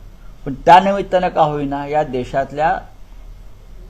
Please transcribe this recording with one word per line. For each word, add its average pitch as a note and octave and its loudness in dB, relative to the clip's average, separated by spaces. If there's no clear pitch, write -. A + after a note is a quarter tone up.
पण C#3 -6
त्यानिमित्तानं F#3 4
का F3 2
होईना C#3+ -2
या D3 0
देशातल्या C3+ -2